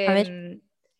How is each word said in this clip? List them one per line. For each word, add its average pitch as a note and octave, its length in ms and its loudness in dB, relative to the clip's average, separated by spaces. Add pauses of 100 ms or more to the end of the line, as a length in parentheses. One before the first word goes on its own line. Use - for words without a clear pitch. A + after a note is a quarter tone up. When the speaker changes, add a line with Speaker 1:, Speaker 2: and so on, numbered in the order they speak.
Speaker 1:
A F#3+ 80 4
ver. G3+ 160 4
Speaker 2:
Em, F3+ 320 -14 (380)